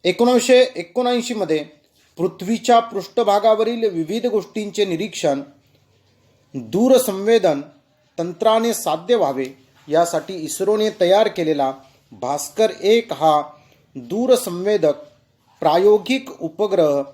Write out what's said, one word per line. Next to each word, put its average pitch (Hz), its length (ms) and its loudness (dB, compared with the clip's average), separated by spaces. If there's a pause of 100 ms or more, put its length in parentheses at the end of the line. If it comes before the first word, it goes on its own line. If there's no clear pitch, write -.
एकोणावीसशे 240 600 4 (120)
एकोणऐंशीमध्ये 220 1080 -4 (320)
पृथ्वीच्या 190 640 0
पृष्ठभागावरील 220 1080 0
विविध 175 360 -4
गोष्टींचे 208 580 -4
निरीक्षण 160 580 -4 (1120)
दूरसंवेदन 196 1040 2 (580)
तंत्राने 220 560 0
साध्य 170 400 -2
व्हावे 139 320 -2 (420)
यासाठी 170 460 -2
इस्रोने 202 560 -2 (100)
तयार 196 280 4
केलेला 151 440 -2 (400)
भास्कर 143 580 -2 (100)
एक 220 320 2
हा 151 300 2 (520)
दूरसंवेदक 185 1000 0 (680)
प्रायोगिक 202 840 2
उपग्रह 160 600 0 (120)